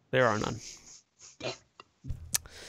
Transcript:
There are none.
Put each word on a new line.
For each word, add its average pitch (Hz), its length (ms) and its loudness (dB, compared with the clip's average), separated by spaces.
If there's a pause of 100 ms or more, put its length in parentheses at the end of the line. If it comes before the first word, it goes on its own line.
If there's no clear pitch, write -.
(120)
There 131 160 8
are 107 120 4
none. 113 160 0 (2250)